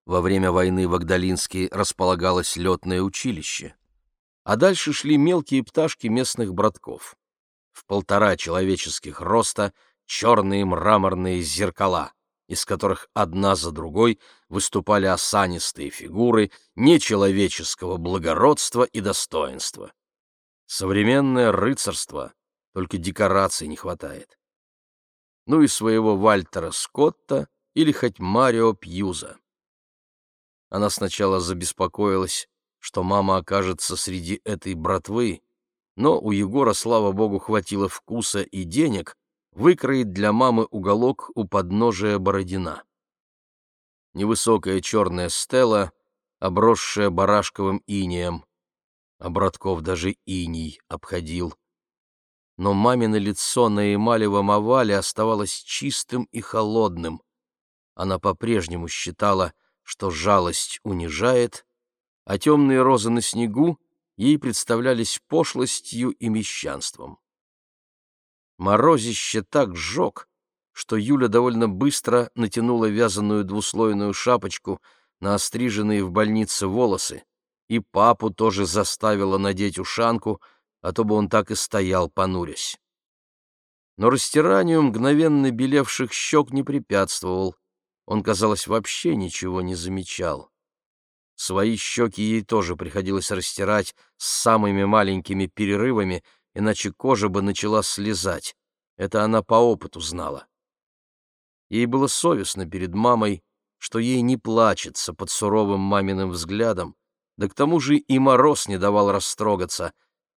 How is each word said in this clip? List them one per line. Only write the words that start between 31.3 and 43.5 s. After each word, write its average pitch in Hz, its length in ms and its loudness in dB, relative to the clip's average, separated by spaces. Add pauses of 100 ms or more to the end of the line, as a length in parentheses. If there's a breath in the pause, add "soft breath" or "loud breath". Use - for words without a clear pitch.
забеспокоилась, 92 1080 -2 (300)
что - 240 -6
мама 95 360 2
окажется 92 580 -2
среди 92 480 -6
этой 98 300 -6
братвы, 95 680 -2 (540)
но 156 240 2
у 107 120 -2
Егора, 104 420 2
слава 110 380 0
богу, 101 260 0
хватило 101 500 -2
вкуса - 540 -6
и 95 220 -8
денег 101 520 -2 (380)
выкроить 131 580 2
для 104 200 0
мамы 117 340 4
уголок 104 680 0
у 107 120 -4
подножия 101 720 0
Бородина. 92 640 -4 (1300)